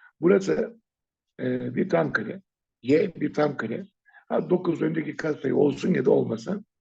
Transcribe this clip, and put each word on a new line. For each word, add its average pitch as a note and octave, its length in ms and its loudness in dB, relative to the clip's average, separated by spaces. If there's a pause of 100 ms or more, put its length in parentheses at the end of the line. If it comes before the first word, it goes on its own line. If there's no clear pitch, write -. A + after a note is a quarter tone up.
(220)
Burası, F#3+ 580 2 (600)
e, B2+ 360 -4
bir F#3+ 140 -2
tam D#3+ 240 0
kare, D3+ 280 -6 (400)
y D#3 340 2
bir D3+ 180 -4
tam D3 240 0
kare. A#2 280 -6 (420)
Ha, G3+ 220 -2
dokuz F3 320 0
öndeki D#3 360 -4
katsayı D3 380 -4
olsun C#3+ 380 2
ya C3+ 120 0
da C#3 60 6
olmasın. C#3 540 0 (160)